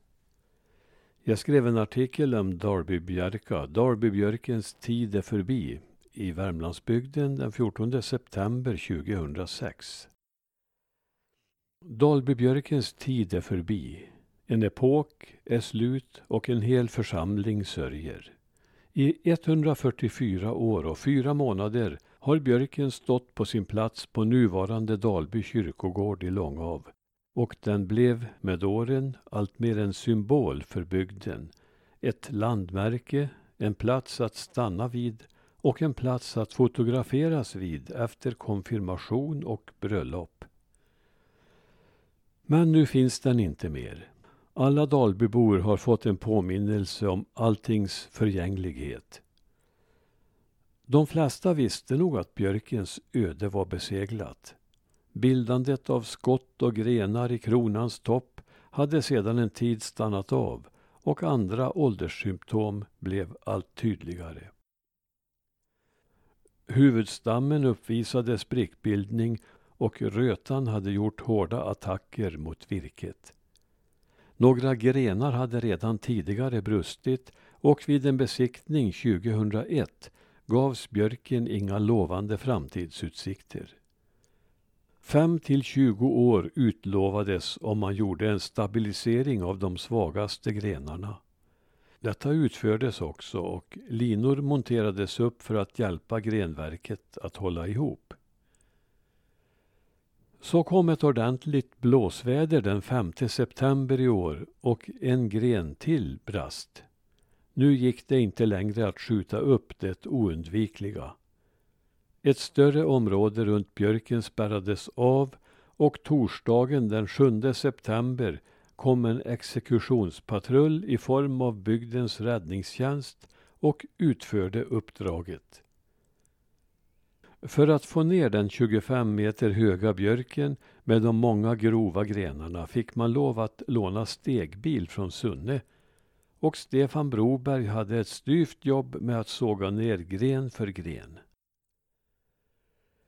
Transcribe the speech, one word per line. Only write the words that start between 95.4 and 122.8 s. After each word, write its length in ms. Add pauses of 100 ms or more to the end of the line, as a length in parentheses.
för 140
att 240
hjälpa 400
grenverket 1000
att 180
hålla 320
ihop. 460 (2250)
Så 220
kom 260
ett 140
ordentligt 800
blåsväder 800
den 200
femte 480
september 720
i 80
år 380 (160)
och 280 (120)
en 280
gren 460
till 500
brast. 580 (720)
Nu 180
gick 320
det 120
inte 260
längre 420
att 120
skjuta 380
upp 420
det 280
oundvikliga. 1040 (1080)
Ett 160
större 480
område 600
runt 300
björken 460
spärrades 760
av 400 (420)
och 260
torsdagen 840
den 180
sjunde 460
september 880 (340)
kom 300
en 160
exekutionspatrull 1700
i 100
form 440
av 200
bygdens 600
räddningstjänst 1080 (320)